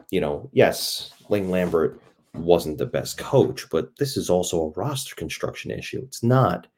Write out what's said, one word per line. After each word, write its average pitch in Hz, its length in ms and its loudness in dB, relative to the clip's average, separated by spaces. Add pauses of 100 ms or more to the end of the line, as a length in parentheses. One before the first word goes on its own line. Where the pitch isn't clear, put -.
(120)
you 90 100 0
know, 76 320 -4
yes, - 580 2 (180)
Lane 101 200 0
Lambert 87 500 2 (340)
wasn't 82 440 2
the - 80 0
best - 320 -4
coach, - 520 0
but - 280 -4
this 139 180 -4
is 92 140 -4
also 90 320 2
a 78 80 -2 (100)
roster 131 360 -6
construction - 560 -8
issue. - 320 -8
It's - 200 -10
not, 120 440 4 (100)